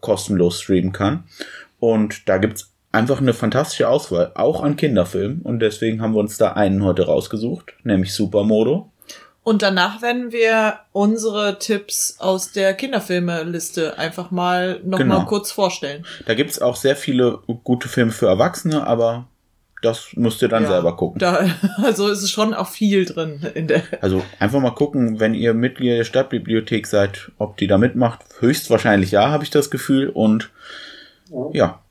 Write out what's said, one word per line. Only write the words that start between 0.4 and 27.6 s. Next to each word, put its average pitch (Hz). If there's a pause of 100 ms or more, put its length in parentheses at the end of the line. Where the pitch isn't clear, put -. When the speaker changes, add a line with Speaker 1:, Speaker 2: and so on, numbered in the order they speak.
Speaker 1:
streamen 92
kann. 123 (540)
Und 110
da 95
gibt's - (200)
einfach 123
eine 127
fantastische 120
Auswahl, 95
auch 143
an 147
Kinderfilmen. 104
Und 113
deswegen 110
haben 110
wir 107
uns 104
da 98
einen 98
heute 90
rausgesucht, 110 (100)
nämlich 95
Supermodo. 107 (520)
Speaker 2:
Und 214
danach 196
werden 240
wir 226 (120)
unsere 208
Tipps -
aus 190
der 196
Kinderfilme-Liste 175
einfach 170
mal 180
noch 190
Speaker 1:
Genau. 190
Speaker 2:
mal 175
kurz 202
vorstellen. 165 (220)
Speaker 1:
Da 113
gibt's 139
auch 123
sehr 135
viele 127 (240)
gute 123
Filme 117
für 117
Erwachsene, 151
aber 117 (560)
das 113
müsst 117
ihr 127
dann 113
Speaker 2:
Ja, 98
Speaker 1:
selber 85
gucken. -
Speaker 2:
da, 180 (180)
<laughs> 190
also 208
es 196
ist 196
schon 214
auch 180
viel 202
drin 160
in 160
der 156 (180)
Speaker 1:
Also 95 (160)
einfach 110
mal 127
gucken, 120
wenn 110
ihr 117
Mitglied 120
der 117
Stadtbibliothek 113
seid, 101
ob -
die 98